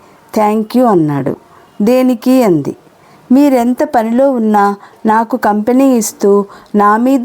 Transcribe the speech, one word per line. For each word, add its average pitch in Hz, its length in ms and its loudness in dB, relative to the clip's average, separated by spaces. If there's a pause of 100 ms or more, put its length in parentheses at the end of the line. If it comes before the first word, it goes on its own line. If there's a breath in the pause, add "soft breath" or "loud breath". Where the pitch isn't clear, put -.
(380 soft breath)
"Thank 214 280 -2 (100)
you" 247 100 2
అన్నాడు. 156 500 -2 (460 soft breath)
"దేనికి?" 254 640 0
అంది. 165 320 0 (560 soft breath)
"మీరెంత 254 520 2
పనిలో 254 480 0
ఉన్నా 208 440 0 (300 loud breath)
నాకు 220 320 0
కంపెనీ 240 600 0
ఇస్తూ 202 480 0 (300 loud breath)
నా 208 220 2
మీద 254 280 0